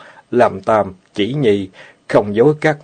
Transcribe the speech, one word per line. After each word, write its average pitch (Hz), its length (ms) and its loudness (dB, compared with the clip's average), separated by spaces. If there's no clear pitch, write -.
Lâm 107 300 0
Tam, 101 320 -2
Chỉ 104 200 -4
Nhi, 101 360 0
không 104 280 0
dối 139 260 4
các 156 220 -2